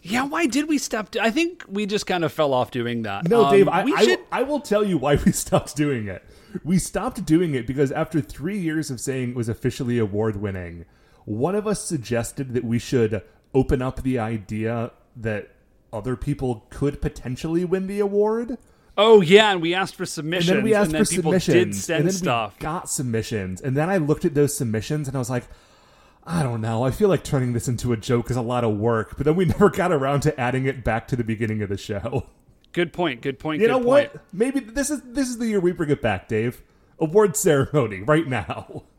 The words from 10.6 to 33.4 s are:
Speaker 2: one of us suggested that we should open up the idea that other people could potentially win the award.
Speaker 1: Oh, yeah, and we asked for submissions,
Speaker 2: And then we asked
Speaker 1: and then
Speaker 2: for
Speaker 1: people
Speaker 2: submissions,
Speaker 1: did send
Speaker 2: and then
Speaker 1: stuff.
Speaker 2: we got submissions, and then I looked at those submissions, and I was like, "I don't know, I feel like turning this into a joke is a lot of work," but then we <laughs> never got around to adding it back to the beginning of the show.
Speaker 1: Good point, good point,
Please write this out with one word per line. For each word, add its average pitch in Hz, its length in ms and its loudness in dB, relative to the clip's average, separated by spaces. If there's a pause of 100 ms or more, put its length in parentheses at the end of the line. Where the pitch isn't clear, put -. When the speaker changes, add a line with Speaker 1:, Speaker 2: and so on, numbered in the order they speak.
Speaker 2:
one 120 280 -2
of 208 120 -2
us 208 180 -2
suggested 120 680 -4
that 123 100 -2
we 117 140 0
should 110 420 0 (320)
open 135 300 2
up 127 200 -6
the 127 160 -2
idea 110 720 -4 (260)
that 107 340 -6 (420)
other 120 240 -6
people 127 540 -4
could 143 320 -4
potentially 160 640 -4
win 190 240 -2
the 202 120 -6
award. 214 560 0 (420)
Speaker 1:
Oh, 214 220 10
yeah, 202 320 8
and 185 80 0
we 170 140 0
asked 185 220 -4
for - 100 -6
submissions, 165 420 -4
Speaker 2:
And 185 100 2
then 208 60 0
we 220 80 2
asked 208 140 4
Speaker 1:
and 156 80 -4
then 180 100 4
Speaker 2:
for - 60 -2
Speaker 1:
people 165 220 0
Speaker 2:
submissions, 180 440 4
Speaker 1:
did - 60 -6
send 165 180 -2
Speaker 2:
and 156 80 2
then 190 60 0
Speaker 1:
stuff. 123 440 -2
Speaker 2:
we - 40 -12
got 156 260 -6
submissions, 110 720 -4
and 135 160 -2
then 156 140 2
I 196 80 2
looked 151 260 0
at 165 100 2
those 143 220 2
submissions, 131 500 -4
and 131 80 -8
I 139 40 -2
was 120 100 -4
like, 123 160 -4 (800)
"I 165 180 -2
don't 117 200 -2
know, 113 200 0
I 131 80 2
feel 202 200 2
like 156 120 2
turning 127 300 0
this - 160 -2
into 123 240 -2
a 113 60 2
joke 120 320 0
is 120 80 0
a 127 40 -2
lot 120 220 -2
of 107 140 0
work," 110 400 0
but 139 80 0
then 156 100 4
we 190 80 2
<laughs> 156 100 2
never 202 140 6
got 180 240 0
around 143 300 0
to 143 180 0
adding 127 240 0
it 131 180 -4
back 117 260 -2
to 131 80 -2
the 120 80 -2
beginning 110 360 -4
of 101 80 -4
the 101 80 -4
show. 107 520 -6 (440)
Speaker 1:
Good 170 220 -2
point, 143 260 -2
good 135 180 -6
point, 156 220 -4